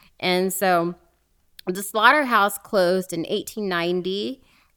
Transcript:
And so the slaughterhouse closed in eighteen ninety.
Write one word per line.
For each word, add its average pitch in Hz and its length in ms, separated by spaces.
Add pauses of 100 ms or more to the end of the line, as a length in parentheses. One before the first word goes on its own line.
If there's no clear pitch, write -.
(200)
And 185 340
so 175 440 (720)
the 185 160
slaughterhouse 233 760
closed 185 560
in 165 120
eighteen 196 440
ninety. 185 720 (340)